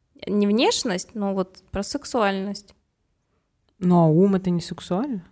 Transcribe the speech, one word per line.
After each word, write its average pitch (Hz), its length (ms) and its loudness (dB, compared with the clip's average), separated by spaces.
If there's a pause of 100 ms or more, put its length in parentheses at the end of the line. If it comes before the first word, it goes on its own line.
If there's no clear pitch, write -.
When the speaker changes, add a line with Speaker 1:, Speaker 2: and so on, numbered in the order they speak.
(280)
Speaker 1:
Не 208 200 2
внешность, 214 680 0
но 202 180 -4
вот 190 380 -6
про 196 120 -4
сексуальность. 202 920 -4 (1040)
Speaker 2:
Ну, 180 200 2
а 170 60 6
ум — 185 300 4
это 185 160 -2
не 170 100 -2
сексуально? 190 600 -6 (100)